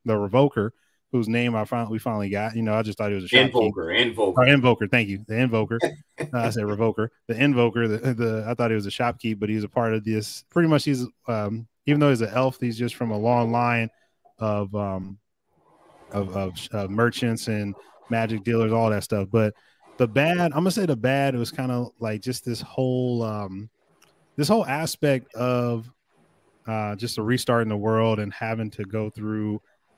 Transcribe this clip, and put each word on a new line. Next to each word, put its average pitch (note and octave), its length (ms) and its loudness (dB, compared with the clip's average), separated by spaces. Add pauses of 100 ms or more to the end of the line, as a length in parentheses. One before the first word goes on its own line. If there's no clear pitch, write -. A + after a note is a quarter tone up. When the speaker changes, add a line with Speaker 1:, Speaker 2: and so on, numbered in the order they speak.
Speaker 1:
the A2+ 80 2
Revoker, A2 580 2 (420)
whose A2+ 160 0
name A#2 260 0
I G#2+ 80 0
fin-, A#2 260 -4
we A2 100 -4
finally G#2+ 300 -2
got. G#2+ 260 -4
You A2+ 80 -2
know, G#2+ 100 0
I A2 80 2
just G#2+ 160 -6
thought G#2 120 -2
he G2+ 60 -2
was F#2 80 -4
a F2+ 40 -10
shopkeep. B2+ 180 4
Speaker 2:
Invoker, G#2+ 460 0
Invoker. A2+ 500 2
Speaker 1:
Oh, B2 40 6
Invoker, B2+ 420 4
thank A2+ 220 0
you. G2 180 -6
The A2 100 -4
Invoker. A2+ 460 0
Speaker 2:
<laughs> D3 60 0 (300)
Speaker 1:
Uh, B2 220 -4
I A2+ 100 0
said G#2+ 140 -2
Revoker. G#2+ 440 0 (180)
The A#2 80 -4
Invoker, A#2+ 520 2
the, A#2 260 -2
the, A2 340 -2
I A#2+ 60 -4
thought A#2 160 0
he A2 60 2
was G#2 100 -2
a G2 60 -6
shopkeep, A#2 480 -2
but G#2 100 0
he's A2 140 0
a G#2 40 -4
part A2+ 280 0
of G#2+ 80 -4
this. G#2+ 480 -4
Pretty E3 180 2
much D3 140 4
he's, B2+ 220 -2 (220)
um, A2 400 -4 (200)
even D3 120 4
though D3 100 6
he's A#2 120 2
an A2+ 80 0
elf, B2+ 320 0
he's A#2 160 -2
just A#2+ 160 -2
from A#2 160 -4
a G#2+ 80 -2
long A#2 340 2
line A#2+ 380 0 (480)
of, G#2 380 -2
um, G2 420 -6 (920)
of, G2 260 -4
of, F#2+ 160 -4 (180)
uh, G2+ 160 -4
merchants A2+ 600 0
and G#2 280 -2 (340)
magic A2+ 340 -2
dealers, A2+ 280 2
all A2+ 200 4
that G#2 120 0
stuff. G2+ 280 -2
But G#2+ 240 2 (420)
the B2 100 4
bad, D3+ 320 2
I'm F3 120 2
gonna E3+ 200 2
say G3+ 140 0
the D3 100 2
bad, C3+ 380 2
it A#2+ 60 -2
was A#2 120 -2
kinda B2 360 -2 (120)
like G#2+ 220 -4
just B2+ 240 -6
this A#2+ 160 -4
whole, B2+ 640 0
um, G#2 460 -6 (640)
this C#3+ 120 0
whole G#3 180 4
aspect C#3+ 680 0
of, A#2+ 580 0 (760)
uh, G#2+ 280 -4
just A2+ 220 -6
a A2 60 -4
restart A#2 400 2
in A2 60 -2
the G#2+ 80 0
world A2 420 2
and G2 120 -4
having A2+ 400 -6
to G#2 140 -10
go G#2+ 240 -6
through G#2+ 520 -4 (360)